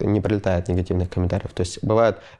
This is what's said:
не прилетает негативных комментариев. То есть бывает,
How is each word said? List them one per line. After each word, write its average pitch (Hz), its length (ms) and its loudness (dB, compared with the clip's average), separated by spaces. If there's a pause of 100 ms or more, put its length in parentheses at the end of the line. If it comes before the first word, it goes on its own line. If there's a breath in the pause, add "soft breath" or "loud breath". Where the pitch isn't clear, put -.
не 107 200 2
прилетает 98 480 0
негативных 90 400 0
комментариев. 92 460 -2
То - 80 -2
есть - 200 -8
бывает, 110 360 4 (220 loud breath)